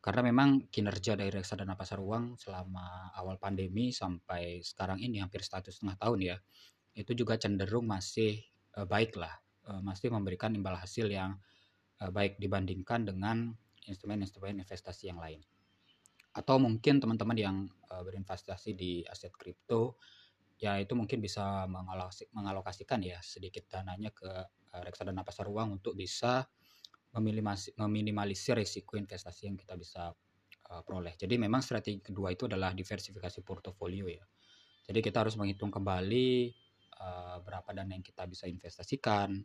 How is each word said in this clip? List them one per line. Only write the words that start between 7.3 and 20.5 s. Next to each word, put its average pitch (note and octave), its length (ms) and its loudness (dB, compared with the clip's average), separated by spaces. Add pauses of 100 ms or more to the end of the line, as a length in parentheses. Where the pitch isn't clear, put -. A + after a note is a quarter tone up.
cenderung G2+ 480 2
masih, G#2+ 560 0 (360)
eh, G2+ 80 -2
baik G#2+ 320 2
lah, E2+ 160 -6 (360)
eh, F#2+ 120 -4
masih G2 280 -2
memberikan G2+ 440 0
imbal F#2+ 200 0
hasil F2+ 320 -2
yang, G2 320 0 (640)
eh, F#2+ 80 -2
baik G2+ 320 2
dibandingkan G2 640 0
dengan A2 480 0 (320)
instrumen-instrumen G2 760 -4
investasi F#2 480 -10
yang F2 120 -8
lain. D#2 200 -12 (920)
Atau - 260 6
mungkin C3 400 8
teman-teman A2+ 400 2
yang, G2 180 2 (360)
eh, F#2 100 -8
berinvestasi F#2 720 -8
di F2+ 320 -2
aset - 300 -14
kripto, - 640 0 (580)